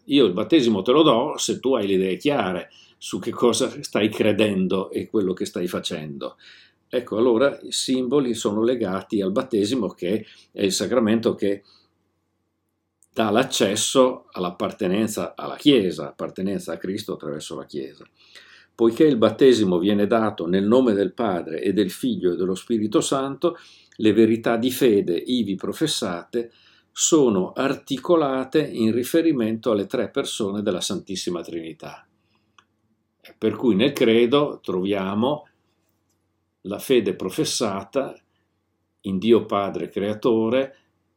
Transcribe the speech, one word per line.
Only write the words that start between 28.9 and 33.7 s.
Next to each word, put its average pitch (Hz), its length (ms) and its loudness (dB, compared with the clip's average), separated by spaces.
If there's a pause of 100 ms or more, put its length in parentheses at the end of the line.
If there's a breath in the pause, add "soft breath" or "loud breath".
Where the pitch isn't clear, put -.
riferimento 123 800 0
alle 110 160 2
tre 120 240 -4
persone 107 500 -4
della 101 200 -2
Santissima 90 600 -6
Trinità. 80 640 -14 (1300)
Per 110 160 0
cui 110 220 2